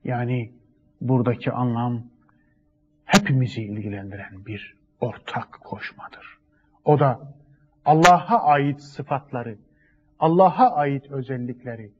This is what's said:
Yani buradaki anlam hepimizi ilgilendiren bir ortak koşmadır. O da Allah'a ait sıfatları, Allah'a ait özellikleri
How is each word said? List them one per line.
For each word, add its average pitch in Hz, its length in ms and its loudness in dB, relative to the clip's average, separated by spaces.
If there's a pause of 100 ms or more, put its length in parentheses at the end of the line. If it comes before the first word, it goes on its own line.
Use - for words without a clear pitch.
Yani 123 480 -4 (480)
buradaki 123 520 0
anlam 120 500 -4 (1000)
hepimizi 131 580 2
ilgilendiren 101 840 -10
bir 107 300 -14 (240)
ortak - 520 -8
koşmadır. - 840 -16 (460)
O 147 160 4
da 131 340 -2 (500)
Allah'a 175 580 6
ait 143 380 2
sıfatları, 123 800 -10 (600)
Allah'a 180 560 4
ait 139 360 -2
özellikleri 120 880 -10